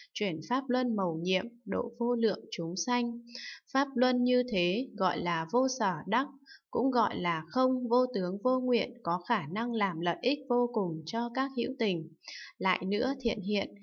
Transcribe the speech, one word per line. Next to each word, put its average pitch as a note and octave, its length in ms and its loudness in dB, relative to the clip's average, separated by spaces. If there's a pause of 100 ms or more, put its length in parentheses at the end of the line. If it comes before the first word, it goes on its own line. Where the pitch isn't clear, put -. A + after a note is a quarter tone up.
(140)
chuyển F3 260 -2 (100)
pháp C4 180 0
luân B3 280 2
mầu F3 260 0
nhiệm, F#3 240 2 (200)
độ F#3+ 340 -2
vô A#3+ 160 2
lượng A3+ 360 0
chúng E3+ 240 -4 (100)
sanh. A#3+ 340 -2 (540)
Pháp C#4 220 2
luân B3 280 4
như B3 280 4
thế F#3+ 360 2 (100)
gọi F#3+ 200 2
là E3 340 0
vô B3+ 160 4 (120)
sở G3 140 2 (140)
đắc, A#3+ 200 0 (440)
cũng C4 200 2
gọi A#3 280 2
là E3+ 300 -2
không, B3+ 400 2
vô B3 240 4
tướng, F#3+ 300 -2
vô B3+ 160 2
nguyện, B3 340 2 (100)
có F3 240 0
khả A3 140 0 (100)
năng A#3 220 -2
làm F#3+ 260 0
lợi E3+ 220 0
ích C#4 180 0 (100)
vô A#3+ 240 2
cùng E3+ 320 -2
cho A#3 280 -4
các C4 240 -2
hữu A#3+ 220 -2
tình. F3 300 0 (480)
Lại F#3 280 0
nữa G#3 340 0
thiện A3 220 -2
hiện, G3+ 420 -2